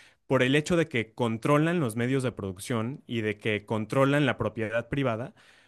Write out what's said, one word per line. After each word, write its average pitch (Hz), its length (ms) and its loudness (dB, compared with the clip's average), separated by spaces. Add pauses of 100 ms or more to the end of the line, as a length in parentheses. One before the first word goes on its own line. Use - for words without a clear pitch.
(260)
por 131 160 4
el 127 140 4
hecho 151 200 2
de 160 120 2
que 117 240 -2
controlan 147 680 0
los 113 160 -2
medios 127 260 0
de 123 100 -2
producción 110 760 -6
y 117 140 -4
de 107 180 -2
que 107 280 -2
controlan 135 600 2
la 117 120 2
propiedad 113 500 -4
privada, 131 460 -2 (340)